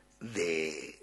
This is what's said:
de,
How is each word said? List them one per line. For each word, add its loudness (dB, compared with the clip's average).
de, 0